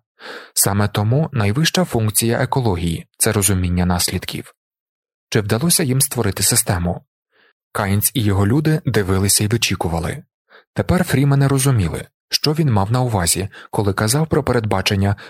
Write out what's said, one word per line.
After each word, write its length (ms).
Саме 340
тому 440
найвища 540
функція 560
екології — 640
це 140
розуміння 540
наслідків. 680
Чи 120
вдалося 420
їм 180
створити 420
систему? 640
Кайнц 420
і 80
його 260
люди 380
дивилися 580
й 40
вичікували. 760
Тепер 300
фрімени 440
розуміли, 600
що 240
він 180
мав 200
на 100
увазі, 480
коли 220
казав 340
про 160
передбачення, 720